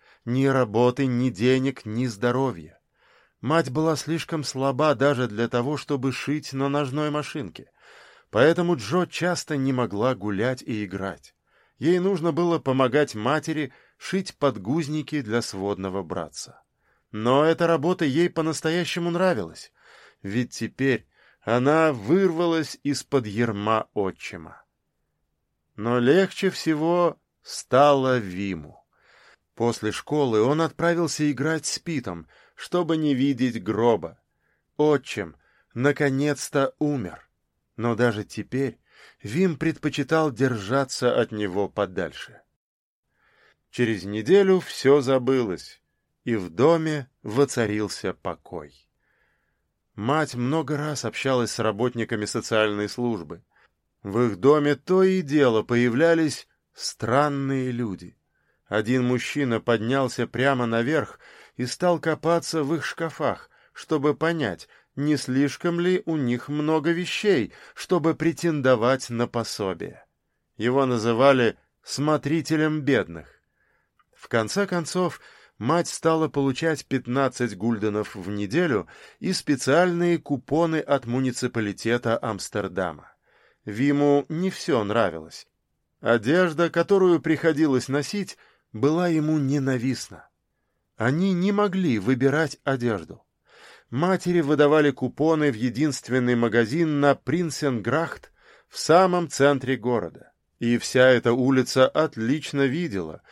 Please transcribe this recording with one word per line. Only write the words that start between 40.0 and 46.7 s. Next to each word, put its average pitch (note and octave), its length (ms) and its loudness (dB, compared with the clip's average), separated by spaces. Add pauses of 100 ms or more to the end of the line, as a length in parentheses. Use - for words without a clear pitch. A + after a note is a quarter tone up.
держаться B2 920 0
от A2+ 120 0
него G2+ 360 -2
подальше. F#2 720 -6 (1300)
Через A2 340 -2
неделю E3+ 560 2
все C#3 400 4
забылось, B2 800 0 (440)
и B2 120 -2
в F2+ 140 -6
доме D3+ 580 2 (140)